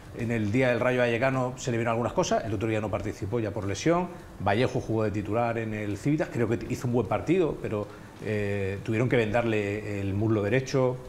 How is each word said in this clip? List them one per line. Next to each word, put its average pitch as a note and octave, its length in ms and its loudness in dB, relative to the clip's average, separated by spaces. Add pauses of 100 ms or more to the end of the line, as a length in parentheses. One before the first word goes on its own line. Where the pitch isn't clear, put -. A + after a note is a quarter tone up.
(180)
En A#2 120 -2
el G#2+ 220 0
día B2+ 160 4
del A#2+ 120 2
Rayo B2+ 180 2
Vallecano B2+ 580 2
se - 140 -4
le A#2 80 2
vieron A#2 140 0
algunas A2+ 200 0
cosas, G#3+ 320 2
el G#2 80 -2
otro A2 160 -2
día G#2+ 140 0
no G#2+ 80 -4
participó G#2+ 500 -4
ya G#2 100 -2
por G2 160 -6
lesión. E3+ 420 2 (320)
Vallejo G#2 380 2
jugó A2 260 0
de G#2 60 2
titular A2 460 0
en A2+ 160 -4
el G#2 240 -4
Cívita, D3+ 300 0
creo A2+ 240 -2
que A#2+ 80 2 (100)
hizo - 180 -4
un A#2+ 60 0
buen A#2 140 2
partido, D3 560 2
pero, G#2 240 -2 (380)
eh, G2+ 600 -2
tuvieron A2+ 240 2
que C3+ 80 4
vendarle G#2+ 840 0
el G2 140 -2
muslo A2 280 2
derecho C3 540 2 (120)